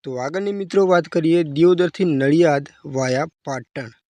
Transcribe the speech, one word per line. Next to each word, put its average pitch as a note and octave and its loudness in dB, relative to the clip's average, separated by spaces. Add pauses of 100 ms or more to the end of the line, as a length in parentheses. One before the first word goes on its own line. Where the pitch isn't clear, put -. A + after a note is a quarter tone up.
તો C#3+ -12
આગળની E3+ -6
મિત્રો G3 -2
વાત F3 4
કરીએ E3+ 0
દિયોદરથી E3+ 2
નડિયાદ C#3+ 2 (200)
વાયા C3 -4
પાટણ. C3 -12 (180)